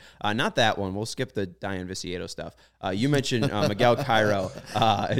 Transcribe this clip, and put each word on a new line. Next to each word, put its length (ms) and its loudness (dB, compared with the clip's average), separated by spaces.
uh, 120 0
not 220 0
that 240 2
one, 160 -4
we'll 120 -6
skip 280 -8
the 120 -2
Diane 420 -8
Vicieto 400 -8
stuff. 260 -12
Uh, 80 -2
you 180 0
mentioned, 420 2
uh, 160 0
Miguel 300 4
Cairo, 560 2
<laughs> 140 -10
uh, 440 2